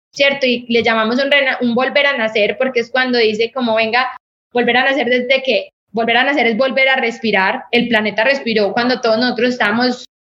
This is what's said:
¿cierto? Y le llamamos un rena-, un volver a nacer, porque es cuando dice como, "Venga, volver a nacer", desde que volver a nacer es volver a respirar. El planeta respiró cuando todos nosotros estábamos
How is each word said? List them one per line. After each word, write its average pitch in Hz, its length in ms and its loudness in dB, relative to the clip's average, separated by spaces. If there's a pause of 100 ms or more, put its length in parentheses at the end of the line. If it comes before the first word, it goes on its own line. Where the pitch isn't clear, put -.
(140)
¿cierto? 277 320 0
Y 247 220 0
le 233 140 2
llamamos 226 400 0
un 277 80 0
rena-, 269 300 2
un 240 140 0
volver 269 320 0
a 277 100 0
nacer, 220 400 0
porque 254 240 -2
es 233 100 -6
cuando 254 280 0
dice 226 340 0
como, 240 220 -2
"Venga, 226 420 0 (360)
volver 240 260 0
a 262 60 2
nacer", 269 240 0
desde 247 340 0
que 240 260 -2 (240)
volver 226 240 0
a 247 80 2
nacer 285 220 0
es 226 100 0
volver 262 320 2
a 269 80 2
respirar. 226 760 -2
El 240 160 2
planeta 214 360 0
respiró 226 480 0
cuando 240 300 -2
todos 220 160 2
nosotros 247 320 0
estábamos 240 560 -2 (300)